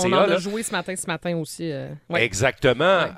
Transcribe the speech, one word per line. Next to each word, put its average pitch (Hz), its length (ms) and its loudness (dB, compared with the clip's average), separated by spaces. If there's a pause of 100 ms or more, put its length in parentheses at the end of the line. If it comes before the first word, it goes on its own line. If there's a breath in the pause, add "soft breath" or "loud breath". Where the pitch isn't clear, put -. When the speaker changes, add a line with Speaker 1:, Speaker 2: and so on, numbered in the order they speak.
Speaker 1:
puis 180 100 2
on - 60 4
en - 20 6
a 202 60 6
Speaker 2:
là. 175 120 2
Speaker 1:
joué 202 240 -4
ce - 100 -8
matin, 185 220 -6
ce - 120 -10
matin 175 320 -4
aussi, 160 340 -8
euh, 135 160 -10 (220)
ouais. 165 120 2
Speaker 2:
Exactement. 127 840 2
Speaker 1:
Ouais. 123 140 -4